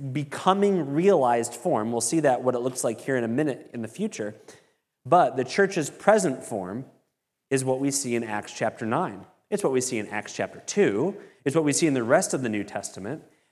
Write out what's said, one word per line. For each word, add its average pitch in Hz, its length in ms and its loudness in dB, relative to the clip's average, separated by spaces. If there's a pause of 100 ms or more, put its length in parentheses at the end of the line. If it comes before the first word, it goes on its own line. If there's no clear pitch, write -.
(120)
becoming 180 840 2
realized 131 580 4
form. 117 380 0
We'll 117 100 -2
see 165 200 0
that, 123 220 4
what 123 120 2
it 123 60 -2
looks 131 240 -4
like 117 160 -2
here 135 160 -2
in 117 80 0
a 110 40 -2
minute 131 460 -2
in 117 80 -8
the 110 60 -8
future. 139 480 -8 (680)
But 147 320 6
the 127 80 0
church's 190 460 0
present 185 540 2
form 104 420 -8 (640)
is 131 140 0
what 131 160 0
we 139 100 0
see 123 240 -2
in 117 100 0
Acts 104 300 -6
chapter 113 320 -4
nine. 117 400 -4 (240)
It's 208 140 -2
what 143 80 2
we 127 80 2
see 127 180 -4
in 104 80 -6
Acts 104 260 -8
chapter - 280 -6
two. 165 560 0 (280)
It's 143 120 0
what 160 80 2
we 143 80 2
see 170 140 2
in 143 80 2
the 123 100 0
rest 160 280 2
of 147 100 -2
the 120 60 -2
New 104 160 -2
Testament. 101 580 -10 (300)